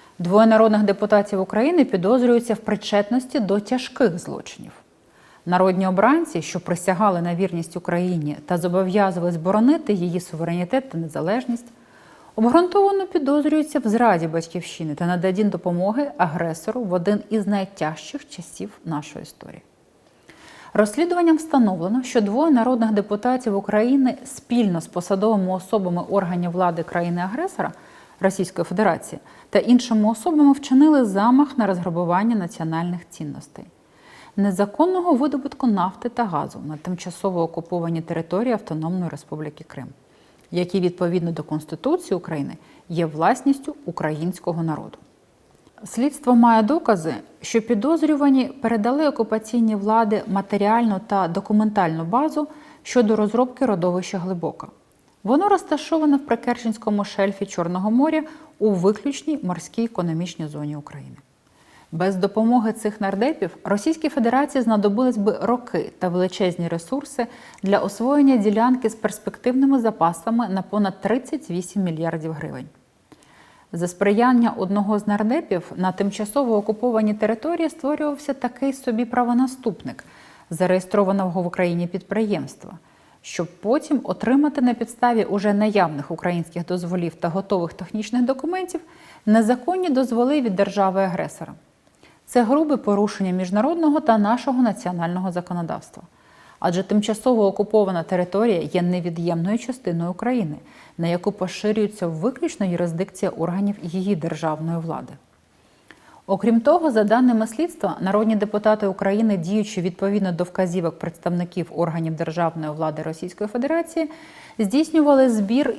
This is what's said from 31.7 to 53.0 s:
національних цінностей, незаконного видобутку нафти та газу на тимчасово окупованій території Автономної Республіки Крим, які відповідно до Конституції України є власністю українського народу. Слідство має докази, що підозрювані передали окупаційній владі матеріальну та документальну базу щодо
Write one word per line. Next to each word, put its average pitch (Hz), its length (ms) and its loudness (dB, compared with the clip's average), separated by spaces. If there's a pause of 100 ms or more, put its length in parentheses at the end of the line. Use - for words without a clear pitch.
національних 170 640 -4 (100)
цінностей, - 540 -14 (720)
незаконного 294 760 2
видобутку 269 540 0
нафти 196 420 0
та 233 160 -2
газу 156 420 -4
на 151 100 -10
тимчасово 175 680 -4
окупованій 165 600 -4
території 175 500 -2
Автономної 175 580 -4
Республіки 151 540 -12
Крим, - 220 -14 (640)
які 180 300 0
відповідно 175 520 0
до 160 100 -8
Конституції 160 720 -4
України 160 400 -6 (320)
є 170 180 -2
власністю 240 800 0
українського 165 800 -4
народу. 139 360 -6 (840)
Слідство 254 500 0
має 233 280 8
докази, 208 520 2 (260)
що - 220 0
підозрювані 277 800 2
передали 233 640 0
окупаційній 220 680 0
владі 214 500 2
матеріальну 202 800 2
та 190 220 0
документальну 196 760 0
базу 294 440 0 (340)
щодо 220 340 2